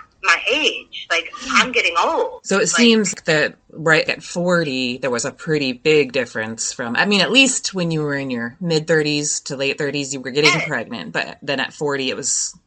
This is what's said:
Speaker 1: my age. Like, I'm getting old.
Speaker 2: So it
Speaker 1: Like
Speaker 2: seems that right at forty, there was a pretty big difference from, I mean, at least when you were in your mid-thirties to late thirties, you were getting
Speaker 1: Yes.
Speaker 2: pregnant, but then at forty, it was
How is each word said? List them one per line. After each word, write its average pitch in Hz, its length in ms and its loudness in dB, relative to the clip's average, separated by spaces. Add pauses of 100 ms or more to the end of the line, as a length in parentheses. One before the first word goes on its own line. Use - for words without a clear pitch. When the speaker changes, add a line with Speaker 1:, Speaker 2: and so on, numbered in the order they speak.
(260)
Speaker 1:
my 170 160 2 (100)
age. - 580 -4
Like, 165 220 -2 (200)
I'm 220 200 2
getting 180 280 0
old. 277 460 0
Speaker 2:
So 196 120 2
it 196 40 2
Speaker 1:
Like 170 80 2
Speaker 2:
seems 226 440 4 (120)
that 151 300 2 (160)
right 156 380 2
at 147 140 -4
forty, 151 760 0
there 131 140 -4
was 120 140 -2
a 131 60 -4
pretty 147 420 -2
big 147 380 4
difference 113 640 -4
from, 120 220 -4
I 156 100 4
mean, 202 160 4
at 160 100 2
least 262 420 2
when 175 180 -2
you 156 100 0
were 147 140 -2
in 135 140 -4
your 117 300 -6
mid-thirties 156 840 0
to - 140 -8
late 139 220 -2
thirties, 139 360 -2
you 135 80 -6
were 123 100 -10
getting 147 200 4
Speaker 1:
Yes. - 160 0
Speaker 2:
pregnant, 117 460 -6
but - 280 -6
then 139 180 -4
at - 140 -4
forty, 139 360 -2
it 104 60 -4
was - 520 -4